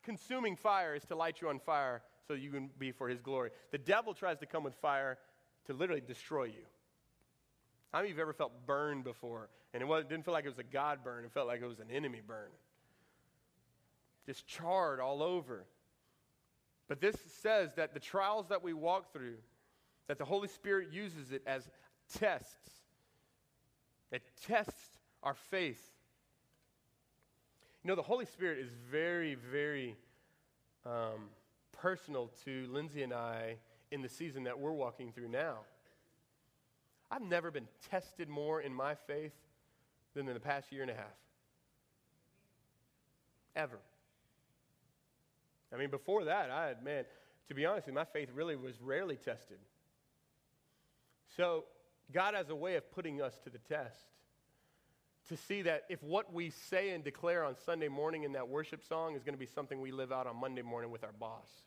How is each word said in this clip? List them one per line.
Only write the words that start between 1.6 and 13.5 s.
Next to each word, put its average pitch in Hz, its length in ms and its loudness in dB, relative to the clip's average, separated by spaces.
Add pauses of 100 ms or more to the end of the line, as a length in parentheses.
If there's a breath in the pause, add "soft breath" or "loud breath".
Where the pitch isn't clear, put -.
so 151 60 -2
you 139 160 -4
can 139 200 -2 (100)
be 135 120 -2
for 123 180 -2
his 127 100 0
glory. 127 300 0 (220 loud breath)
The 147 60 0
devil 196 360 4
tries 170 260 0
to 151 60 -8
come 160 180 0
with 135 120 -2
fire 135 420 2 (480 soft breath)
to 143 80 -4
literally 151 320 2
destroy 127 400 -2
you. 110 200 -10 (1300)
How 156 80 2
many 202 120 2
of 160 40 -6
you 156 60 0
have 160 60 2
ever 151 60 -4
felt 131 200 0 (120)
burned 143 380 2
before? 117 460 -8 (240 soft breath)
And 123 100 0
it - 20 2
wasn't, 151 240 4
didn't 160 140 -2
feel 175 100 0
like 151 120 2
it 143 40 -2
was 123 100 -8
a 123 40 -8
God 139 400 2
burn. 120 220 -8
It 117 80 -14
felt 139 140 2
like 120 140 0
it 123 60 -4
was 117 120 -8
an 110 120 -12
enemy 131 340 -2
burn. 107 260 -8 (1700 soft breath)